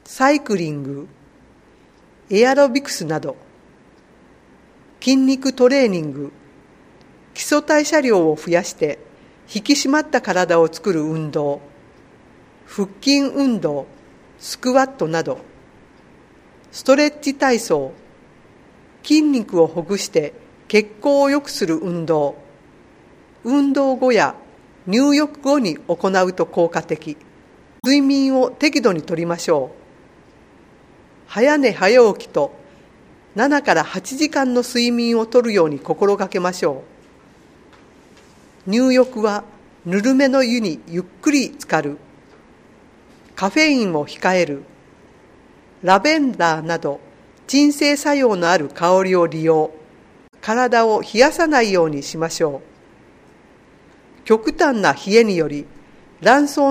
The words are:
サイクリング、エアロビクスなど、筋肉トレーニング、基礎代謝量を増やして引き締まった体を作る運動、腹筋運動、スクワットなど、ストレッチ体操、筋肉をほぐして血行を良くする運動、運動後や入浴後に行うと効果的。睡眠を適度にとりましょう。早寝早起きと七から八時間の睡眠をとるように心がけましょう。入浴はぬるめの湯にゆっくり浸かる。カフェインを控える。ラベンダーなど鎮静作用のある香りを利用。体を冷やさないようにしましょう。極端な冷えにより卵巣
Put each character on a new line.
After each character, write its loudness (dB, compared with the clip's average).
サ 0
イ 2
ク -4
リ -4
ン -10
グ、 -12
エ 4
ア 2
ロ 4
ビ -4
ク -12
ス -10
な -4
ど、 -10
筋 2
肉 0
ト 4
レ 4
ー 4
ニ -2
ン -8
グ、 -12
基 -14
礎 0
代 2
謝 2
量 4
を -2
増 -6
や 2
し -12
て -4
引 -6
き 2
締 -2
ま 2
っ -2
た -2
体 2
を 2
作 -4
る -2
運 -6
動、 -4
腹 -6
筋 0
運 -2
動、 -6
ス -14
ク -4
ワ 4
ッ -8
ト -4
な -2
ど、 -8
ス -16
ト 4
レ 4
ッ -8
チ -6
体 0
操、 -4
筋 4
肉 0
を 4
ほ -8
ぐ -4
し -8
て -4
血 0
行 2
を 2
良 0
く -12
す -4
る -2
運 -6
動、 -2
運 0
動 0
後 2
や 2
入 2
浴 -2
後 0
に -4
行 -4
う 0
と -2
効 0
果 -6
的。 -10
睡 2
眠 0
を 0
適 -2
度 2
に -6
と -10
り -4
ま -4
し -4
ょ -2
う。 -20
早 2
寝 2
早 4
起 -16
き -20
と -2
七 0
か 2
ら 2
八 -12
時 -2
間 -2
の 0
睡 -2
眠 0
を -2
と 2
る 0
よ 4
う 0
に -6
心 0
が -4
け -4
ま -2
し -4
ょ -4
う。 -4
入 2
浴 2
は -2
ぬ -2
る 2
め 4
の 2
湯 -2
に -4
ゆ -8
っ -6
く -6
り 0
浸 -18
か -2
る。 -8
カ -4
フ 0
ェ 4
イ 2
ン -2
を -4
控 -2
え 2
る。 -6
ラ 6
ベ 2
ン 0
ダ 0
ー -10
な -4
ど -6
鎮 2
静 0
作 0
用 2
の 0
あ 6
る -4
香 2
り 0
を 4
利 -6
用。 2
体 0
を 0
冷 -2
や 6
さ -2
な 2
い 0
よ 2
う 0
に -8
し -12
ま -4
し -6
ょ -4
う。 -20
極 0
端 0
な 2
冷 0
え 6
に -2
よ 0
り -10
卵 4
巣 -10